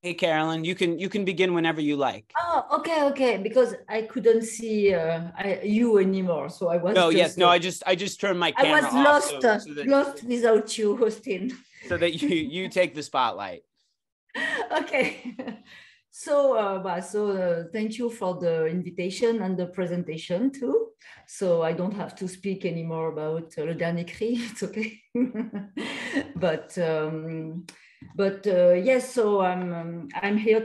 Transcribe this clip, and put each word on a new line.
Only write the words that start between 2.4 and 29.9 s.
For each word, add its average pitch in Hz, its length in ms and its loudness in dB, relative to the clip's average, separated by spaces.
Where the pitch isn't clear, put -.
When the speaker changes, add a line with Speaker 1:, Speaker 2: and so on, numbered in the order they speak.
Speaker 2:
okay, 311 240 0
okay, 269 340 0
because 214 380 2
I 220 140 -4
couldn't 226 400 2
see, 214 540 0
uh, 165 300 -2
I, 190 260 -4
you 214 360 4
anymore, 185 500 0
so 175 200 -2
I 170 80 2
was 180 180 2
Speaker 1:
No, 170 140 6
yes, 165 200 4
Speaker 2:
just, 170 80 -8
Speaker 1:
no, 180 100 6
Speaker 2:
uh, 175 40 8
Speaker 1:
I 175 80 6
just, 175 260 -4
I 185 80 4
just 180 260 -4
turned 190 200 0
my 165 180 2
Speaker 2:
I 277 60 6
was 302 220 4
Speaker 1:
camera 254 140 2
off, 277 60 6
Speaker 2:
lost, 294 360 4
Speaker 1:
so, 247 80 6
Speaker 2:
uh, 208 100 4
Speaker 1:
so 156 160 -12
that 147 120 -4
Speaker 2:
lost 277 360 2
without 226 520 2
you, 214 300 2
Austin. 214 460 -4
Speaker 1:
so 175 100 -2
that 165 220 0
you, 285 100 0
you 165 400 -2
Speaker 2:
<laughs> - 0 -
Speaker 1:
take 180 260 2
the 147 80 -8
spotlight. 98 580 -2
Speaker 2:
Okay. - 600 -4
<laughs> - 260 -12
So, 285 440 2
uh, 196 220 0
bah, 180 200 -4
so, 208 300 -2
uh, 175 420 0
thank 220 260 -4
you 240 120 -2
for 185 280 -4
the 165 280 0
invitation 185 760 -2
and 185 160 -2
the 175 100 -4
presentation 175 840 -4
too. 339 360 -2
So 175 360 0
I 160 100 0
don't 180 220 -2
have - 240 -10
to 190 100 -6
speak 190 380 -6
anymore 165 480 -4
about, 160 440 -6
uh, 156 60 -4
Le 165 100 -4
Dernier 170 300 -2
Cri. 226 320 -4
<laughs> 233 160 -6
It's - 100 -10
okay. 220 380 -8
<laughs> - 1200 -6
But, 160 420 -2
um, 160 880 -4
but, 196 320 -2
uh, 180 280 6
yes, 240 400 2
so 208 260 4
I'm, 180 340 0
um, 170 340 -8